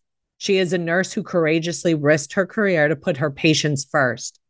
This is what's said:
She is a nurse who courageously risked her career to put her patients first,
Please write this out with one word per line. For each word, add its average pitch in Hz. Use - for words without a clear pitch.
She 196
is 180
a 185
nurse 175
who 208
courageously 165
risked 147
her 185
career 180
to 156
put -
her 147
patients 147
first, 127